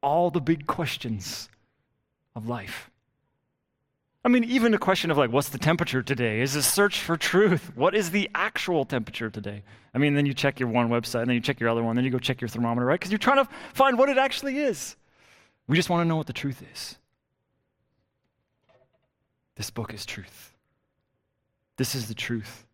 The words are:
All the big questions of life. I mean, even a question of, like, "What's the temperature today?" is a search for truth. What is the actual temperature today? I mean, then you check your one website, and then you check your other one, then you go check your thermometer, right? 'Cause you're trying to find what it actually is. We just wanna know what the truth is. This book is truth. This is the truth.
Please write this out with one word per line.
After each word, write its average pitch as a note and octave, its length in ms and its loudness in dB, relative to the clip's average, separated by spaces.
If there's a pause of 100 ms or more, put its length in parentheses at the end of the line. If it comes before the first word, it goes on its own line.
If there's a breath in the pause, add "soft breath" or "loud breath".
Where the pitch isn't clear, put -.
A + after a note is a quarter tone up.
All E3 280 4
the D#3+ 120 0
big D#3+ 260 0
questions - 800 -6 (880)
of A2+ 140 -8
life. G#2 420 -10 (1300)
I A#3+ 40 4
mean, B3 140 4
even A#3 300 2
a G#3 40 2
question F#3 320 0
of, C#3+ 80 4
like, B2+ 140 4
"What's C#3 180 2
the - 80 -10
temperature D#3 460 0
today?" A#2 380 -2
is C3+ 140 -2
a D3 60 0
search G3+ 400 2
for E3 140 -2
truth. F#3 600 2
What E3 200 2
is F3+ 160 0
the G3+ 240 0
actual F3 480 -2
temperature A2+ 460 -4
today? G2+ 340 -10 (300 soft breath)
I B2 60 0
mean, C#3+ 160 4
then C#3+ 100 2
you C#3 80 0
check C3+ 260 0
your B2+ 80 0
one A#2 220 2
website, A#2 320 0
and A#2+ 80 0
then B2 60 2
you A#2+ 60 0
check C3 200 -4
your A#2 80 2
other A#2 120 0
one, A#2 140 0
then B2 80 2
you C3 80 0
go B2 80 -2
check B2+ 220 -4
your A#2+ 80 -6
thermometer, A#2+ 360 -2
right? D3+ 140 2
'Cause F#3 100 -10
you're G#3 100 -2
trying C#4 260 4
to - 40 -20 (240 loud breath)
find C4+ 240 4
what C4+ 120 6
it B3+ 80 2
actually C4+ 400 -2
is. B3+ 400 -4 (680 soft breath)
We D3+ 100 2
just F3 120 0
wanna E3+ 160 2
know E3 120 2
what D3+ 100 -4
the B2+ 60 -10
truth - 280 -6 (120)
is. - 240 -14 (2500)
This - 140 -10
book A2 240 -8
is G2+ 120 -14
truth. - 480 -16 (1200)
This C3+ 180 -2
is A2+ 140 -6
the A2 60 -8
truth. - 580 -8